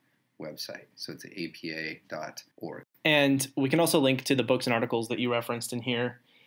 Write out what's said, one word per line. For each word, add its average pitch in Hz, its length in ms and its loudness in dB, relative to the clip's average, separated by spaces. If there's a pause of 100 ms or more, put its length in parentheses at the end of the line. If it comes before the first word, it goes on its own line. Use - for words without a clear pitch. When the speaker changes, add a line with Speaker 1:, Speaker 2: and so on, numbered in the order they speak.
(420)
Speaker 1:
website. - 440 -12 (100)
So - 180 -12
it's - 120 -16
A 85 220 -8
P 80 240 -10
A 80 380 -8
dot 78 340 -10 (140)
org. - 260 -10 (220)
Speaker 2:
And 139 500 4
we 135 140 0
can 160 100 4
also 165 200 6
link 131 260 2
to 139 100 4
the 127 80 2
books 123 240 0
and 123 60 2
articles 117 340 0
that 117 120 -2
you 123 120 0
referenced 117 400 -2
in 120 100 -4
here 120 380 -2 (280)